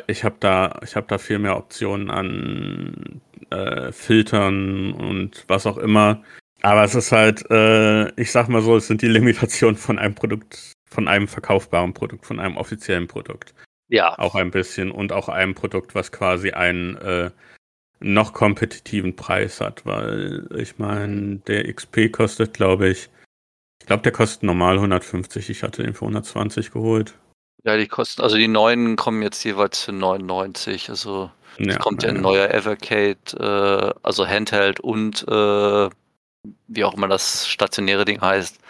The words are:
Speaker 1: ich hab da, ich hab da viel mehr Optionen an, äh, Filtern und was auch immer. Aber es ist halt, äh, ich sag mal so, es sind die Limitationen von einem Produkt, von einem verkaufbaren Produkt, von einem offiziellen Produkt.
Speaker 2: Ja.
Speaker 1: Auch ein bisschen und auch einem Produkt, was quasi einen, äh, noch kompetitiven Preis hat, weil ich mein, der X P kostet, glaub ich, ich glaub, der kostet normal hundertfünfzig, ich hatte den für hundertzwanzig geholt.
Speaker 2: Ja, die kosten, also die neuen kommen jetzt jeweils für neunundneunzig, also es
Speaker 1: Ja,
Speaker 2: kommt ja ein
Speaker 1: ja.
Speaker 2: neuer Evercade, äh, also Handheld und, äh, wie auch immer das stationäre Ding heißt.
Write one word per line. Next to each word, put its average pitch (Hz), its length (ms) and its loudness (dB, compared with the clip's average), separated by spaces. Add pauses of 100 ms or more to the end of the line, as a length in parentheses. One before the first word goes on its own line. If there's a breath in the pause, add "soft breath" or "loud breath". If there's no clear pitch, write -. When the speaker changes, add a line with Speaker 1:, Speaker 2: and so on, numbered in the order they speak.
Speaker 1:
ich - 180 -4
hab - 180 -2
da, 92 420 2
ich - 120 -18
hab 104 120 -4
da 101 100 -2
viel 104 220 -4
mehr 101 180 0
Optionen 101 540 -6
an, 50 1080 -6 (300)
äh, 64 420 -4
Filtern 98 1040 0
und 95 540 -6
was 98 180 0
auch 104 140 -2
immer. 107 420 4 (400 loud breath)
Aber 104 220 6
es 104 100 2
ist 120 180 0
halt, 110 380 4
äh, 110 640 6 (100)
ich 113 100 -4
sag 117 160 2
mal 117 140 2
so, 113 160 6
es 104 80 0
sind 107 160 0
die 120 60 2
Limitationen 113 680 4
von - 220 -4
einem 104 160 -2
Produkt, - 600 -8 (140)
von 104 200 -4
einem 101 200 2
verkaufbaren 90 680 0
Produkt, - 320 -10
von - 120 -8
einem 95 180 -6
offiziellen 90 500 -4
Produkt. - 480 -14 (380 soft breath)
Speaker 2:
Ja. 90 260 2
Speaker 1:
Auch - 160 -2
ein 92 160 0
bisschen 95 380 -4
und 101 220 -6
auch 98 160 -4
einem 95 260 -2
Produkt, - 420 -6
was 92 180 -4
quasi 92 380 0
einen, 90 440 -2
äh, 90 340 -4 (680 soft breath)
noch 101 320 2
kompetitiven 101 840 -2
Preis 101 420 -4
hat, - 260 -8
weil 52 720 -6
ich - 240 -8
mein, 101 680 -6
der 104 200 -2
X - 200 -12
P 110 200 4
kostet, 110 460 0
glaub 95 300 4
ich, 92 260 0 (720 soft breath)
ich - 60 -12
glaub, - 160 2
der 120 100 2
kostet - 300 0
normal 90 360 4
hundertfünfzig, 95 720 -2
ich 104 120 -10
hatte - 220 -6
den 110 100 -4
für 113 120 -8
hundertzwanzig 107 640 -6
geholt. 110 440 0 (500)
Speaker 2:
Ja, 107 100 4
die 107 140 0
kosten, - 320 -6
also 110 160 4
die 110 100 4
neuen 113 480 2
kommen 110 280 -2
jetzt - 200 -6
jeweils 101 400 -2
für - 80 -8
neunundneunzig, 95 1000 -4
also 98 400 -8 (300 loud breath)
es 101 140 0
Speaker 1:
Ja, - 60 0
Speaker 2:
kommt - 240 0
ja - 80 2
ein 104 40 -2
Speaker 1:
ja. 95 60 -2
Speaker 2:
neuer 98 280 6
Evercade, 104 680 0 (200)
äh, 101 640 0
also 98 220 0
Handheld 101 540 0
und, 110 480 -4
äh, 104 640 2 (800)
wie 107 160 -2
auch 95 80 0
immer 98 160 -2
das - 360 0
stationäre 98 600 0
Ding 101 160 -2
heißt. 95 360 0 (120 loud breath)